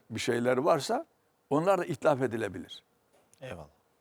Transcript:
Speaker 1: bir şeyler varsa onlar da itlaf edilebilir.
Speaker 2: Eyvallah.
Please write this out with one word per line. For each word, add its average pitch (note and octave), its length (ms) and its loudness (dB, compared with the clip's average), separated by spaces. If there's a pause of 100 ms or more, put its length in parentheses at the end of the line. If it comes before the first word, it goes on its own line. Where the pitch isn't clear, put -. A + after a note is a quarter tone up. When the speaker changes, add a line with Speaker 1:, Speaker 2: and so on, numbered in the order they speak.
(100)
Speaker 1:
bir A2+ 100 -6
şeyler A#2+ 360 2
varsa E3+ 500 0 (440)
onlar F3 280 4
da F3 60 0
itlaf D3+ 380 0
edilebilir. G#2 600 -4 (580)
Speaker 2:
Eyvallah. F2+ 280 -14 (320)